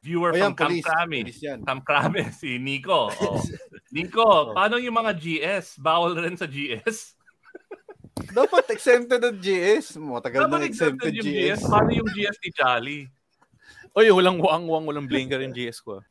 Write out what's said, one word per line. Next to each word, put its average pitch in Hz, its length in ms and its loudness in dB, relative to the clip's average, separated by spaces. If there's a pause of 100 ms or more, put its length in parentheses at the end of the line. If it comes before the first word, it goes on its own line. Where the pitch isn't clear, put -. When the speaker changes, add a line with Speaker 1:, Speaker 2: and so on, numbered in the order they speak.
Speaker 1:
viewer 170 320 0
Speaker 2:
Ayan, 190 240 2
Speaker 1:
from - 0 -
Speaker 2:
police. 160 300 0
Speaker 1:
Kamkrami. 165 420 0
Speaker 2:
Police 117 160 -16
yan. 139 160 -10
Speaker 1:
Kamkrami, 143 640 0 (100)
<laughs> - 80 -20
si 131 160 -6
Nico. 135 560 0
Oh. 202 320 -2 (240)
Speaker 2:
<laughs> - 240 -20
Speaker 1:
Nico, 175 320 0
Speaker 2:
Oh. 156 320 4
Speaker 1:
paano 214 240 2
yung 240 160 -4
mga 226 240 0
G 160 240 -4
S? 185 320 -6
Bawal 165 400 2
rin 170 240 -6
sa 170 80 -6
G 139 320 -6
S? - 320 -6
<laughs> - 80 -20 (920)
Speaker 2:
Dapat - 560 2
exempted 240 480 2
ang 226 240 -2
G 185 160 0
S. 196 400 0
Matagal 131 480 -2
Speaker 1:
Dapat 311 160 0
Speaker 2:
na 139 80 -2
exempted 156 400 -2
Speaker 1:
exempted 220 80 -6
yung 214 80 -4
Speaker 2:
G 180 240 0
S. 208 80 -2
Speaker 1:
G - 80 -6
S. - 0 -
Paano 214 240 4
yung 226 240 -2
G 196 40 -8 (120)
S 202 80 -12
ni 180 160 -10
Jolly? 131 460 0 (920)
Speaker 3:
Oy, 220 240 6
walang 185 240 6
wangwang, 160 480 2
walang 147 240 -4
blinker 131 320 -2
yung 131 80 -6
G 123 160 -8
S 117 160 -12
ko. 101 160 -12 (120)